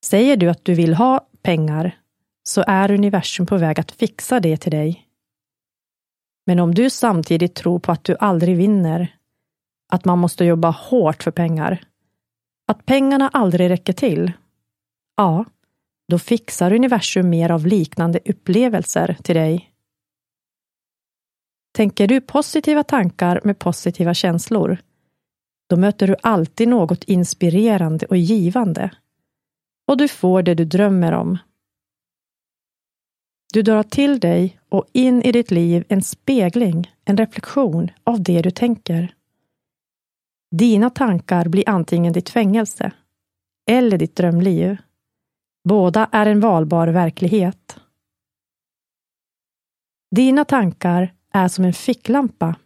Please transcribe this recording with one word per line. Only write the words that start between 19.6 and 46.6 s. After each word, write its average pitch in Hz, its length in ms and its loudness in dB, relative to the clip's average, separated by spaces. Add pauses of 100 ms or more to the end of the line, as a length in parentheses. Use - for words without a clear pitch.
Tänker 202 340 0
du 262 140 2
positiva 302 640 -2
tankar 180 600 -2
med 202 160 -2
positiva 175 540 -2
känslor, 180 640 -2 (920)
då 170 80 2
möter 202 300 2
du 190 160 2
alltid 214 440 0
något 180 360 0
inspirerande 175 1000 0
och 185 120 0
givande. 190 720 0 (960)
Och 269 100 0
du 285 100 2
får 185 360 0
det 175 120 2
du 165 100 0
drömmer 185 460 0
om. 175 260 -4 (2250)
Du 220 80 2
drar 214 220 2
till 277 360 0
dig 175 400 0 (100)
och - 220 -2
in 254 300 2
i 254 100 0
ditt 233 200 0
liv 170 380 0
en 190 120 0
spegling, 185 880 -2 (120)
en 202 140 0
reflektion 214 760 -2 (120)
av 226 200 -2
det 170 180 0
du 175 100 0
tänker. 180 640 -4 (1400)
Dina 220 380 2
tankar 180 580 -2
blir 180 220 0
antingen 170 440 0
ditt 175 160 -4
fängelse 208 600 -2 (800)
eller 233 280 2
ditt 160 180 -4
drömliv. 180 600 0 (840)
Båda 202 480 2
är 208 140 2
en 208 140 2
valbar 170 480 2